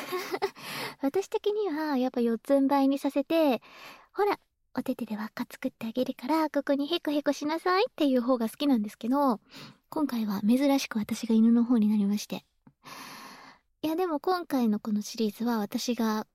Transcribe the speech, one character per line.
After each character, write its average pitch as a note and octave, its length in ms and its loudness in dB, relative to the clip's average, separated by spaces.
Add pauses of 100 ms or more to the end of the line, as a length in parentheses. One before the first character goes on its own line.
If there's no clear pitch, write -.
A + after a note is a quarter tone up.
(240)
<laughs> - 760 -8
私 D#4+ 280 -2
的 G#4+ 240 -2
に G#4 160 -2
は D4+ 280 -2
や B3+ 120 2
っ - 20 -16
ぱ B3+ 100 -2
四 A#3 180 2
つ C#4 200 2
ん C4+ 80 4
這 C#4 160 4
い C4+ 60 4
に C#4 100 0
さ C#4 120 -2
せ C#4 140 0
て、 D#4 380 2 (500)
「ほ G4 120 0
ら、 G4+ 140 2 (360)
お B3+ 80 -4
手 C4 120 -4
手 - 100 -8
で G#3+ 120 -8
輪 G#3+ 100 -6
っ - 60 -10
か - 180 -6
作 - 180 -6
っ - 20 -18
て - 160 -10
あ A3+ 60 -6
げ B3+ 120 0
る B3+ 100 -6
か - 120 -14
ら、 D#4 240 0
こ C#4+ 120 -2
こ C#4+ 120 0
に C#4 120 -2
ヘ E4+ 140 -2
コ - 100 -4
ヘ D4 120 0
コ C#4+ 100 0
し C#4+ 140 -4
な D#4+ 120 -2
さ F#4 220 2
い」 A#4+ 80 2
っ - 60 -20
て D#4 120 2
い C4 100 4
う B3 60 2
方 B3+ 140 2
が A3+ 120 0
好 - 80 -18
き D4 100 -2
な C#4 100 4
ん G#3+ 60 2
で G#3 80 -6
す - 80 -20
け A3+ 100 -8
ど、 C4+ 320 2 (480)
今 D#4 180 -2
回 A3+ 200 -2
は G3+ 160 -2
珍 C4 360 4
し - 100 -6
く - 100 -4
私 A3 280 -6
が A3+ 80 2
犬 A3+ 180 6
の A#3 120 6
方 A#3+ 140 4
に G#3+ 100 4
な G#3+ 80 2
り G3+ 100 2
ま G#3 120 0
し - 80 -12
て。 - 180 -8 (1400)
い D#4 40 0
や、 D#4+ 80 0
で F4+ 140 0
も D4+ 100 0
今 F4+ 260 0
回 B3 240 2
の G#3 120 2
こ A3+ 120 -4
の G#3 100 0
シ - 160 -12
リ A3 120 0
ー - 60 -10
ズ A3 80 -4
は A#3 140 0
私 A3 360 -2
が、 A3 400 -2